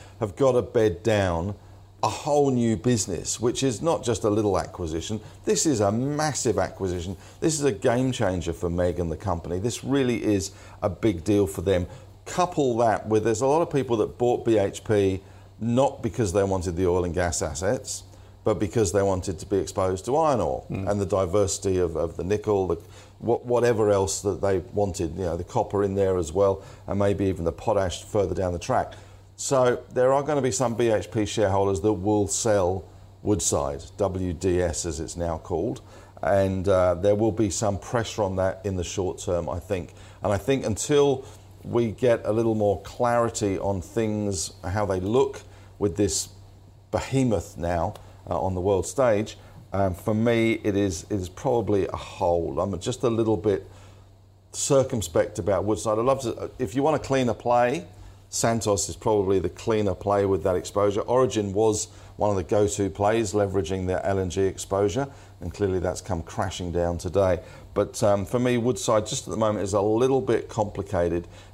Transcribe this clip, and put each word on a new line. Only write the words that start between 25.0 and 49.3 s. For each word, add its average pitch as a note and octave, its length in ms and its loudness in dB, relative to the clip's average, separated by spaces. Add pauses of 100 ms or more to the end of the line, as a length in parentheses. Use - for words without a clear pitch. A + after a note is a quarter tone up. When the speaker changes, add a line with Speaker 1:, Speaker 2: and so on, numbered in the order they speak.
Speaker 1:
you F#2 100 -4
know, E2+ 120 -2
the F2 60 -6
copper G2+ 400 -2
in G2 100 0
there F#2+ 240 2
as D#2+ 160 -4
well, G2 300 2 (240)
and G2 100 -2
maybe G2+ 280 2
even E2+ 200 -2
the E2 60 0 (140)
potash G2 380 0
further F#2+ 300 0
down F2+ 200 -2
the E2+ 160 -8
track. G#2+ 240 -2 (420)
So B2+ 480 2 (100)
there B2+ 220 4
are C#3+ 80 2
gonna C#3+ 180 0
be B2+ 100 2 (120)
some A#2 100 0
B A#2 160 2
H G#2 220 0
P G#2+ 140 0
shareholders G2 560 2
that G#2+ 120 2
will G#2 340 2
sell F#2+ 560 0 (380)
Woodside, D2 640 0 (140)
W F#2 360 -2
D D#2 120 -4 (300)
S - 120 -6
as D#2 120 -6
it's D#2+ 160 -8
now E2+ 220 -2
called, F#2+ 440 -6 (420)
and, F#2+ 440 2
uh, F2+ 280 4 (100)
there G#2 180 6
will A2 120 2 (100)
be G2 60 0
some G2+ 260 0
pressure A2 460 -4
on F#2+ 140 -2
that F#2+ 260 0
in G2 180 -2
the E2+ 140 -6
short F#2 240 -2
term, F#2+ 380 -2
I - 20 -8
think. F2 340 -6 (300)
And G2+ 100 2
I G2 40 2 (100)
think C3+ 180 0
until C#3+ 600 2 (520)
we A#2 140 2
get A#2 340 2
a G#2 60 0
little A2+ 240 2
more G2+ 260 2
clarity A#2 800 0
on G2 220 -2
things, G#2 720 -2 (100)
how G2+ 240 -2
they F#2+ 120 0
look A2 440 0 (340)
with G2+ 180 0
this G2+ 340 0 (600)
behemoth A#2 680 0
now, E2+ 380 -2 (360)
uh, F2+ 100 -2
on F#2+ 140 -2
the F2+ 80 -2
world F#2 240 2
stage, G#2+ 500 0 (380)